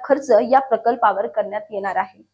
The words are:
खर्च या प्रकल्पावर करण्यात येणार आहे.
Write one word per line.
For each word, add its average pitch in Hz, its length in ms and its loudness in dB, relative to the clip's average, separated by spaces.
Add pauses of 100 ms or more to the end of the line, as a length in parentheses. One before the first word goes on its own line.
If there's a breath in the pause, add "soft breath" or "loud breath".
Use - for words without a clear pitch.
खर्च 277 280 0 (180)
या 262 100 6
प्रकल्पावर 233 680 0
करण्यात 208 340 -6 (100)
येणार 196 240 -6
आहे. - 280 -6 (100)